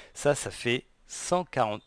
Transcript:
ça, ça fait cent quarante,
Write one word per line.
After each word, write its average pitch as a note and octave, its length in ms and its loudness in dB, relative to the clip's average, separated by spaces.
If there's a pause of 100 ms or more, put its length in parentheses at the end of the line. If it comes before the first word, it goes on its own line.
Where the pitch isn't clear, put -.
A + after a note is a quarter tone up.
(120)
ça, D3 220 2
ça - 160 -4
fait - 360 -2 (200)
cent - 380 -2
quarante, A2 420 0